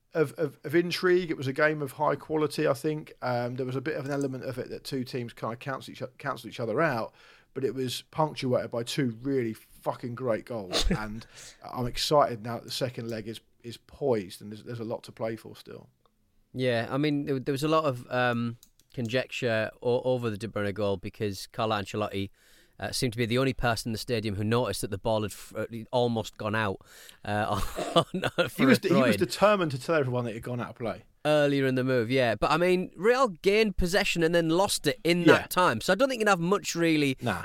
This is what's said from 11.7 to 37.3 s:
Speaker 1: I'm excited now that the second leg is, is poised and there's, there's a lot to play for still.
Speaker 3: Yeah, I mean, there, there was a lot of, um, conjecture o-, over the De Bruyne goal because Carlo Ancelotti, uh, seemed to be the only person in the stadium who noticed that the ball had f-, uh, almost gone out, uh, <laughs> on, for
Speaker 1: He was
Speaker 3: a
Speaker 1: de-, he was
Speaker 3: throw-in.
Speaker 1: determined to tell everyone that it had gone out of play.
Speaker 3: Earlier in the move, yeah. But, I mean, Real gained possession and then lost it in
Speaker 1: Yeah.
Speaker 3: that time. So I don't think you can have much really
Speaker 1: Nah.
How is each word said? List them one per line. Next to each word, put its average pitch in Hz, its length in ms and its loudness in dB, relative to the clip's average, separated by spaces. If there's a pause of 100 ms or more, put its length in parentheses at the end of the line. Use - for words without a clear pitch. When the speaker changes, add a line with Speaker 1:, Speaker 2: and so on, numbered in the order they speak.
Speaker 1:
I'm 123 140 -4
excited 123 580 2
now 117 120 -8
that - 100 -10
the - 60 -12
second 123 380 -6
leg 110 200 -8
is, 107 100 -12 (240)
is 117 140 -12
poised 110 640 -2
and 104 100 -14
there's, 107 120 -16
there's 120 180 -10
a - 20 -8
lot 113 200 -8
to - 100 -18
play 117 240 -6
for 107 180 -18
still. - 320 -18 (640)
Speaker 3:
Yeah, 123 360 0
I 131 80 -2
mean, 147 280 0
there, 135 140 -2
there 139 140 -4
was 135 100 -4
a 156 60 0
lot 160 160 2
of, 123 240 -2
um, 120 480 0 (460)
conjecture 113 680 -2 (100)
o-, 123 200 0
over 123 280 0
the 104 80 -4
De 113 100 -6
Bruyne 101 260 -2
goal 101 240 0
because 101 560 -6
Carlo 110 240 0
Ancelotti, 98 520 -4 (500)
uh, 104 120 -6
seemed - 200 0
to 113 60 -8
be 120 80 2
the 117 120 0
only 135 140 2
person 120 380 -2
in - 20 -2
the 110 80 -4
stadium 110 360 -2
who 104 80 -2
noticed 113 380 0
that 110 80 -6
the 98 80 -6
ball 110 260 0
had 101 80 -4
f-, - 260 -16
uh, 110 80 -4 (260)
almost 120 460 0
gone 107 180 -2
out, 104 220 0 (480)
uh, 104 340 0 (180)
<laughs> - 180 -4
on, 165 100 6 (440)
for - 60 -
Speaker 1:
He 220 100 2
was 262 120 8
Speaker 3:
a - 40 0
Speaker 1:
de-, - 80 -2
he 170 60 4
was 196 60 6
Speaker 3:
throw-in. 208 160 4
Speaker 1:
determined 190 540 2
to 127 80 -4
tell 165 160 -2
everyone 123 280 0
that 117 80 -4
it 101 40 -8
had 117 80 -10
gone 123 180 -6
out 98 80 -6
of - 60 -14
play. 104 280 -6 (220)
Speaker 3:
Earlier 143 400 4
in 131 100 2
the 127 80 2
move, 127 260 2
yeah. 123 260 4
But, 127 160 2
I 151 60 4
mean, 180 380 2
Real 247 320 4
gained 202 480 2
possession 185 480 2
and 165 100 4
then 170 160 4
lost 185 380 2
it 135 160 0
in 175 200 4
Speaker 1:
Yeah. 156 100 10
Speaker 3:
that - 160 2
time. 160 320 4
So - 100 0
I 190 60 4
don't 269 100 4
think 247 140 -2
you 214 40 2
can 208 60 6
have 185 80 4
much 170 360 0
really 156 460 2
Speaker 1:
Nah. 98 240 0